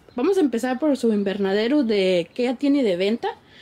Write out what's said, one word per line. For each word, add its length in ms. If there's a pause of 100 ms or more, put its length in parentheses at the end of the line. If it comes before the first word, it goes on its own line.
(160)
vamos 220
a 40
empezar 380
por 160
su 160
invernadero 720
de, 500
que 100
ya 120
tiene 280
de 120
venta. 320 (340)